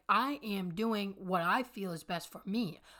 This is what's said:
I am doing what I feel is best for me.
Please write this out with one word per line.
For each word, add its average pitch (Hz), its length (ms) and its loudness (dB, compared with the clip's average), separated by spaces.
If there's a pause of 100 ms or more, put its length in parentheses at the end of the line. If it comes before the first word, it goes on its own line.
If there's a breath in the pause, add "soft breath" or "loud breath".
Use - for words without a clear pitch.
I 254 340 4
am 196 300 -2
doing 208 460 0
what 180 240 0
I 196 180 4
feel 196 300 -6
is 165 120 -6
best - 280 -6
for - 120 -14
me. 202 380 -2 (180 loud breath)